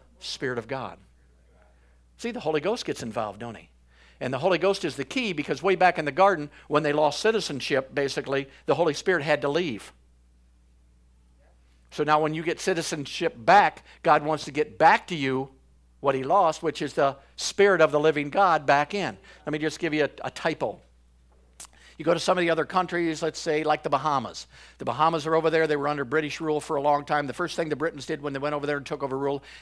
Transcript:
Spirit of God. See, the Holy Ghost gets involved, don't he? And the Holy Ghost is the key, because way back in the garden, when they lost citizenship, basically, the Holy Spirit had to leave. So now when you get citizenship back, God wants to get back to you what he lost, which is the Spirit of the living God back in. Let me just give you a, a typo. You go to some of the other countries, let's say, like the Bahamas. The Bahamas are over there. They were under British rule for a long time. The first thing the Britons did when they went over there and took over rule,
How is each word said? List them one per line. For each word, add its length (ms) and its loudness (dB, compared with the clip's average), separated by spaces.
Spirit 400 -8
of 100 -6
God. 300 -10
See, 120 -8
the 80 -8
Holy 220 -2
Ghost 240 -2
gets 180 -6
involved, 380 -6
don't 160 -12
he? 120 -20
And 120 -4
the 60 -2
Holy 200 2
Ghost 260 0
is 100 -4
the 100 -6
key, 280 -4
because 280 -4
way 140 2
back 240 4
in 60 -2
the 80 -4
garden, 380 2
when 160 2
they 80 2
lost 260 2
citizenship, 720 -2
basically, 540 -2
the 100 2
Holy 180 2
Spirit 300 0
had 160 2
to 80 0
leave. 440 -4
So 140 -2
now 160 4
when 120 0
you 120 -6
get 160 -4
citizenship 760 -4
back, 480 4
God 200 4
wants 200 -2
to 80 -12
get 260 -4
back 300 6
to 80 -4
you 320 -2
what 160 2
he 80 -2
lost, 400 2
which 180 -4
is 120 -6
the 240 2
Spirit 460 4
of 100 6
the 80 2
living 320 2
God 360 2
back 280 2
in. 220 -4
Let 80 -6
me 60 -2
just 220 -4
give 120 -2
you 120 2
a, 60 0
a 80 -6
typo. 480 -4
You 60 -8
go 100 4
to 60 -2
some 180 2
of 40 2
the 80 2
other 140 2
countries, 560 -2
let's 200 -4
say, 240 -2
like 180 0
the 80 -4
Bahamas. 560 -2
The 60 -10
Bahamas 420 0
are 80 0
over 160 2
there. 160 2
They 100 0
were 120 -2
under 160 -2
British 360 -4
rule 200 -2
for 160 -4
a 60 -2
long 220 2
time. 220 -2
The 60 -6
first 240 -6
thing 120 -2
the 60 -4
Britons 320 -6
did 160 -6
when 100 -6
they 60 -6
went 160 -4
over 120 -4
there 100 0
and 100 -8
took 160 -8
over 160 -4
rule, 240 -4